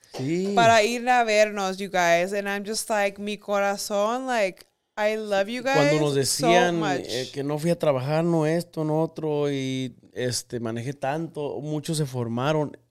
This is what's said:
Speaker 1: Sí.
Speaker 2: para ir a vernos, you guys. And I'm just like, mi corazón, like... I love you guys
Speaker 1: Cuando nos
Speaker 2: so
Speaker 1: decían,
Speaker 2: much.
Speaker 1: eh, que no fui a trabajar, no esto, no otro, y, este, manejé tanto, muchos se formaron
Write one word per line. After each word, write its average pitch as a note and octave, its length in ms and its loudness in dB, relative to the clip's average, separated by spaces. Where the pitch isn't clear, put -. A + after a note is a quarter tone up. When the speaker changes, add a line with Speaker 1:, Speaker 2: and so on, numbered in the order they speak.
Speaker 1:
Sí. E3+ 380 -2
Speaker 2:
para A3+ 280 6
ir A#3+ 260 -2
a B3 140 4
vernos, G#3 540 2
you G3 120 -8
guys. F3 440 2
And G3+ 140 -4
I'm G3+ 180 -4
just G#3+ 240 -6
like, G3+ 320 0
mi G#3 160 -6
corazón, G3+ 920 -2
like... G#3+ 380 -2
I G#3+ 180 0
love G3+ 320 0
you B3 160 -8
guys C4+ 120 0
Speaker 1:
Cuando - 260 4
nos D3 80 2
Speaker 2:
so C#3 60 0
Speaker 1:
decían, E3+ 640 2
Speaker 2:
much. - 280 -2
Speaker 1:
eh, B2 260 -6
que C#3+ 100 -6
no D3 140 -2
fui D#3 120 0
a E3+ 100 2
trabajar, D3 460 0
no E3 200 2
esto, E3 380 -2
no D#3 180 0
otro, D#3 480 -2
y, C3 460 -4
este, A#2 460 -4
manejé A#2 340 -6
tanto, C#3+ 680 -4
muchos D3+ 360 -4
se D3+ 80 0
formaron B2+ 720 -2